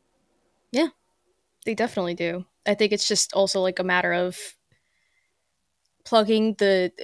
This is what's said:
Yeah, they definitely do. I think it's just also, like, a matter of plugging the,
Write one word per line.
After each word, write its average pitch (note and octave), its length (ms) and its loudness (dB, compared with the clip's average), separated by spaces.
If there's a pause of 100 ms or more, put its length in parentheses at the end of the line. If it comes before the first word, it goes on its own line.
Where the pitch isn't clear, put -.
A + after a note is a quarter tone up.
(720)
Yeah, D4 180 2 (760)
they A3+ 80 -2
definitely G3+ 400 -2
do. F3 320 -6 (220)
I G#3 80 2
think G#3 160 2
it's G#3 160 0
just - 260 0
also, G3 280 2
like, F#3 180 0
a F#3 40 -2
matter F3+ 300 0
of F3+ 240 -2 (1700)
plugging A3 520 2
the, F#3+ 360 2 (120)